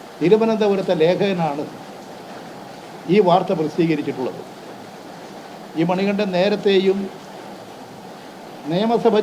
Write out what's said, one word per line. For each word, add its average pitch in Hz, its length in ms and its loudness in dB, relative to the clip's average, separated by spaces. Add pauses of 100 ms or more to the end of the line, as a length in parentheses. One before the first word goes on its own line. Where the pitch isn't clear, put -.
(220)
തിരുവനന്തപുരത്തെ 202 800 4
ലേഖകനാണ് 165 640 2 (1500)
ഈ 202 40 6 (100)
വാർത്ത 185 320 6
പ്രസിദ്ധീകരിച്ചിട്ടുള്ളത്. 147 840 0 (1400)
ഈ 165 100 2
മണികണ്ഠൻ 196 480 0
നേരത്തെയും 196 640 4 (1700)
നിയമസഭ 220 520 4